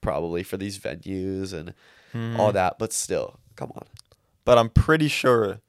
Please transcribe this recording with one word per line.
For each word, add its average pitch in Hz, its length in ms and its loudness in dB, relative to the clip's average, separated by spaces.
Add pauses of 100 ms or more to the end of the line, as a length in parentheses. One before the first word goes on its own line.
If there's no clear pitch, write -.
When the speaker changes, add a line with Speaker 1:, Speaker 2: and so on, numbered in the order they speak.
Speaker 1:
probably 85 420 -4
for 95 140 -8
these 98 220 -8
venues 95 720 -8
and 82 220 -12 (380)
Speaker 2:
Hmm. 117 260 -6
Speaker 1:
all 107 140 4
that, 92 260 0
but 110 140 -4
still, - 480 -4 (160)
come - 180 -12
on. - 120 -18 (580)
Speaker 2:
But 123 120 8
I'm 113 120 4
pretty 156 400 4
sure 113 600 2